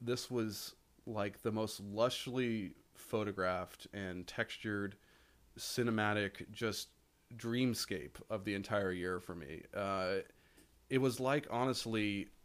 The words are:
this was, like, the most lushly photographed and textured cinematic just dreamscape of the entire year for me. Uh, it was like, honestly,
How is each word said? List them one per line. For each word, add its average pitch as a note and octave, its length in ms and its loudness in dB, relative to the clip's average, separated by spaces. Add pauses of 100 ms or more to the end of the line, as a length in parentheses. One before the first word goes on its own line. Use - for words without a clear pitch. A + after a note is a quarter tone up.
this A#2+ 280 -2
was, A2+ 460 -2 (320)
like, G#2 340 -2
the A#2 120 0
most A2 280 0 (120)
lushly A#2 800 2 (200)
photographed F#2 1000 0
and F#2 340 -4
textured G2+ 680 -2 (640)
cinematic G#2+ 920 2
just G#2+ 380 -2 (460)
dreamscape A#2 800 0 (140)
of G#2+ 160 -2
the G#2 100 0
entire G2 360 2
year F2+ 280 0
for F2 160 -8
me. D#2+ 280 -8 (120)
Uh, G2 400 0 (760)
it C3 100 4
was B2+ 200 2
like, C3 300 2
honestly, A2 800 2 (160)